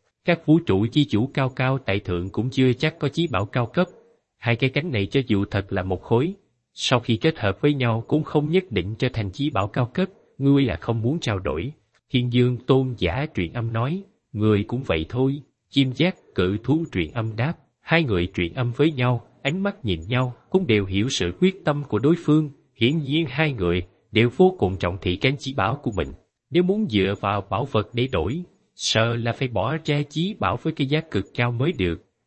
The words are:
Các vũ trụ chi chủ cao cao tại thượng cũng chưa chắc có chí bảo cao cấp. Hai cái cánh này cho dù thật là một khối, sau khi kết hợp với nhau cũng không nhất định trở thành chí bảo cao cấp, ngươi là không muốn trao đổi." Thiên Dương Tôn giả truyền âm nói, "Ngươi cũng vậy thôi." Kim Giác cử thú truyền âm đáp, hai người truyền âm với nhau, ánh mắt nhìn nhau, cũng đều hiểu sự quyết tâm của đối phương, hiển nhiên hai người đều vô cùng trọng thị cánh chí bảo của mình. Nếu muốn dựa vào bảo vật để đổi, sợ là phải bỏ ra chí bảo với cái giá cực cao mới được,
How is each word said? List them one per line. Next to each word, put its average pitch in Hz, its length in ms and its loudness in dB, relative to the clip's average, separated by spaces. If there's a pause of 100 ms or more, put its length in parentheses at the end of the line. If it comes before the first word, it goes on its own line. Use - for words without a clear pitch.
(260)
Các 170 200 0
vũ 160 140 6
trụ 101 320 2
chi 147 140 4
chủ 113 280 0
cao 135 160 0
cao 131 360 0
tại 101 140 0
thượng 90 300 -4
cũng 113 200 -4
chưa 127 240 4
chắc 156 260 -2
có 147 100 -2
chí 165 180 -2
bảo 104 180 -2
cao 120 200 -2
cấp. 180 220 0 (500)
Hai 120 180 0
cái 127 140 0
cánh 151 220 -4
này 101 140 0
cho 139 220 0
dù 101 240 2
thật 98 220 -2
là 95 100 -2
một 92 180 -4
khối, 143 320 0 (400)
sau - 260 0
khi 113 180 0
kết 160 220 0
hợp 98 220 0
với 147 120 4
nhau 117 340 0
cũng 156 160 0
không 147 260 0
nhất 185 220 0
định 98 240 -2
trở 127 180 -2
thành 101 180 -4
chí 139 180 -4
bảo 104 180 0
cao 123 260 -2
cấp, 185 160 -2 (280)
ngươi 139 280 4
là 90 100 0
không 113 260 -4
muốn 143 180 0
trao 101 200 -2
đổi." 92 320 -4 (380)
Thiên 123 240 0
Dương 123 240 4
Tôn 131 400 2
giả 95 280 0 (100)
truyền 85 180 -2
âm 113 200 -4
nói, 143 300 -2 (280)
"Ngươi 107 320 2
cũng 120 200 -6
vậy 80 260 0
thôi." 135 320 -2 (300)
Kim 131 240 2
Giác 180 200 0 (200)
cử 95 280 0
thú 156 280 0
truyền 82 200 -2
âm 113 240 -4
đáp, 135 180 -2 (280)
hai 165 220 0
người 90 300 0
truyền 87 200 -2
âm 120 180 -2
với 147 200 0
nhau, 123 360 -2 (140)
ánh 180 220 -2
mắt 196 220 -6
nhìn 87 220 0
nhau, 123 280 -2 (140)
cũng 185 180 0
đều 104 180 4
hiểu 98 240 0
sự 87 300 -2
quyết 185 260 2
tâm 147 220 -2
của 104 120 -2
đối 147 160 4 (100)
phương, 151 260 2 (240)
hiển 135 240 2
nhiên 151 300 -2
hai 151 240 -2
người 90 280 0 (300)
đều 117 260 4
vô 185 220 6
cùng 95 200 0
trọng 92 220 -2
thị 90 140 0
cánh 135 220 0
chí 131 160 -10
bảo 113 300 -2
của 120 80 -4
mình. 82 160 -2 (420)
Nếu 175 140 2
muốn 202 260 0
dựa 98 300 2
vào 101 300 0
bảo 107 160 -2
vật - 280 0
để 120 180 0
đổi, 165 320 -2 (320)
sợ 117 400 0
là 117 160 -2
phải 131 160 -4
bỏ 117 380 -2
ra 147 240 0
chí 180 300 -4
bảo 101 220 0
với 156 120 -2
cái 143 140 -2
giá 151 140 0 (100)
cực 98 220 -2
cao 120 180 0
mới 127 260 -2
được, 87 280 -2 (220)